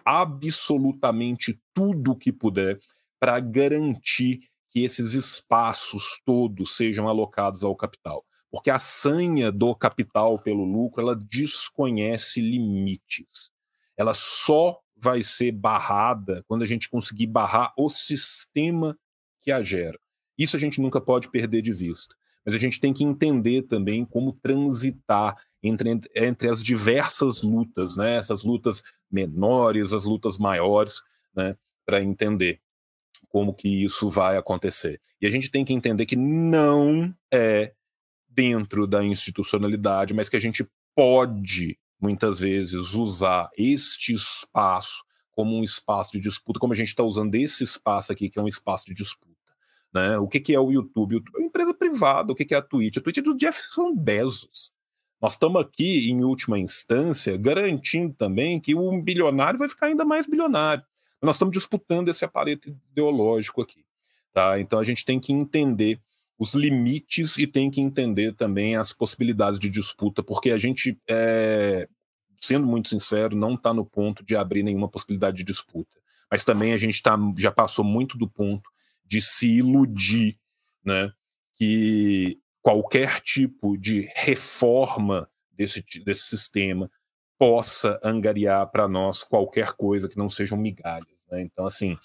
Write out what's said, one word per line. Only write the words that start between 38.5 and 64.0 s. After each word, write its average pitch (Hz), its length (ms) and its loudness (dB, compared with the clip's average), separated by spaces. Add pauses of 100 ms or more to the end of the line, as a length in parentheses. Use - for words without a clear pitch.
da 101 160 2
institucionalidade, 101 1120 -2
mas 107 160 -2
que - 80 0
a 107 40 0
gente 113 280 -4 (260)
pode, 104 840 2 (200)
muitas 101 420 0
vezes, 92 520 -2
usar 95 640 0
este 131 560 0
espaço - 880 -2 (280)
como 110 260 -2
um 113 80 -2
espaço 101 480 -2
de 107 80 -6
disputa, 104 400 -6
como 120 140 2
a - 20 0
gente 107 180 -4
tá 127 80 0
usando 107 340 0
esse 135 280 -2
espaço 101 480 -2
aqui, 95 160 -4
que - 100 -8
é 104 40 -2
um 104 60 -2
espaço - 380 -4
de 95 80 -14
disputa, - 400 -10 (580)
né? 95 260 2
O 101 80 0
que 135 140 -2
que 143 140 0
é 139 40 4
o 135 140 2
YouTube? 110 400 -2
O 113 60 0
YouTube - 180 -10
é - 20 -2
uma 330 80 -2
empresa 349 260 -2
privada. 226 600 0
O - 20 -4
que 151 100 -4
que 151 100 -2
é 143 40 2
a 139 40 0
Twitch? 110 340 -2
A 127 40 0
Twitch 175 180 -4
é 269 40 -2
do 294 140 0
Jeff 311 240 0 (360)
Bezos. 123 760 -2 (520)
Nós 107 120 0
tamo 170 220 2
aqui, 151 520 2
em 123 120 2
última 127 360 0
instância, 117 800 0
garantindo 160 760 0
também 131 480 0
que 147 140 0
o 185 260 0
bilionário 165 580 2
vai 285 80 0
ficar 294 200 -4
ainda 311 180 0
mais 311 220 2
bilionário. 214 580 0 (380)
Nós 151 160 2
tamo 190 120 2
disputando 180 600 -2
esse 170 160 -2
aparelho 147 340 -2 (320)
ideológico 120 720 2
aqui, - 240 -14 (480)